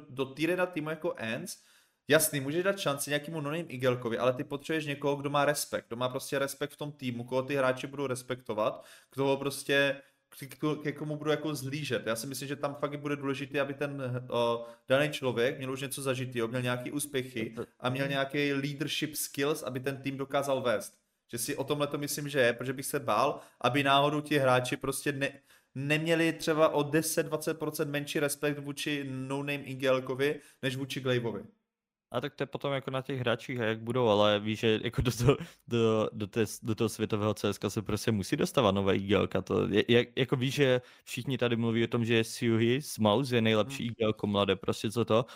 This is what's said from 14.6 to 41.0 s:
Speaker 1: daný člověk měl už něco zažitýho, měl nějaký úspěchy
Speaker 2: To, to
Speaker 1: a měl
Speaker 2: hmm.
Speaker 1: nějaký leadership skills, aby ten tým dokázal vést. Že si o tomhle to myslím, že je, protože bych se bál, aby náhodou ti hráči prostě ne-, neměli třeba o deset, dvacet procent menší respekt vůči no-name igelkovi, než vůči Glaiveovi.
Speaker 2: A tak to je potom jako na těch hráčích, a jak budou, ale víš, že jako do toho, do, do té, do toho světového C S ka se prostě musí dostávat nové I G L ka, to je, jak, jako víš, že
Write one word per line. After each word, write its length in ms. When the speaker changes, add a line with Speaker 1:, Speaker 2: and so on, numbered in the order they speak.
Speaker 1:
daný 220
člověk 480
měl 140
už 100
něco 200
zažitýho, 460
měl 140
nějaký 300
úspěchy 580
Speaker 2:
To, 160
to 140
Speaker 1:
a 100
měl 160
Speaker 2:
hmm. 60
Speaker 1:
nějaký 420
leadership 640
skills, 480
aby 160
ten 220
tým 160
dokázal 440
vést. 360
Že 60
si 180
o 80
tomhle 240
to 100
myslím, 320
že 100
je, 140
protože 200
bych 120
se 140
bál, 400
aby 220
náhodou 380
ti 160
hráči 400
prostě 340
ne-, 280
neměli 580
třeba 360
o 140
deset, 400
dvacet 360
procent 320
menší 280
respekt 400
vůči 500
no-name 540
igelkovi, 760
než 140
vůči 260
Glaiveovi. 420
Speaker 2:
A 100
tak 140
to 80
je 40
potom 260
jako 180
na 100
těch 180
hráčích, 400
a 40
jak 180
budou, 260
ale 320
víš, 200
že 240
jako 180
do 100
toho, 260
do, 460
do 140
té, 180
do 120
toho 140
světového 440
C 200
S 40
ka 120
se 120
prostě 300
musí 240
dostávat 360
nové 240
I 40
G 160
L 120
ka, 140
to 260
je, 200
jak, 280
jako 200
víš, 180
že 280